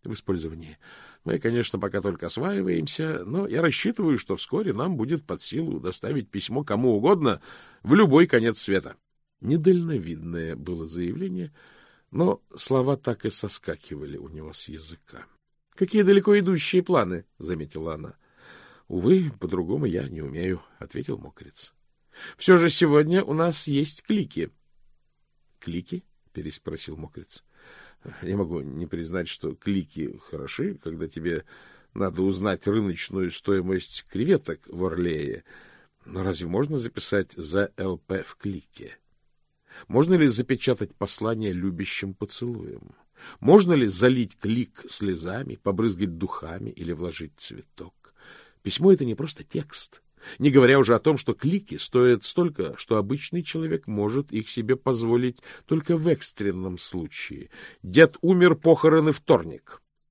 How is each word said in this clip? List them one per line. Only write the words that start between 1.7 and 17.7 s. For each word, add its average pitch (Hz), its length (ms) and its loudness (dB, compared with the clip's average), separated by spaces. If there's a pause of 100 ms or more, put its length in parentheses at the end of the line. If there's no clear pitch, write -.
пока 98 220 -4
только 90 260 -4
осваиваемся, 160 1000 -4
но 160 220 -4
я 147 160 -2
рассчитываю, 165 560 0
что - 180 -4
вскоре 175 360 -4
нам 147 240 -4
будет 139 280 -4
под 90 160 -8
силу 156 380 -6
доставить 110 500 -6
письмо 120 360 -6
кому 117 300 2
угодно 131 460 2 (420)
в 127 120 4
любой 175 320 8
конец 117 320 2
света". - 380 -2 (440)
Недальновидное 92 1120 0
было 80 320 -8
заявление, 90 640 -6 (600)
но 165 280 0 (140)
слова 131 420 0
так - 280 -6
и 110 60 -4
соскакивали 76 840 -10
у 69 120 -14
него 78 240 -16
с - 160 -16
языка. 78 580 -20 (480)
"Какие 208 280 2
далеко 202 360 6
идущие 180 440 2
планы", 98 420 0 (140)
заметила 80 560 -8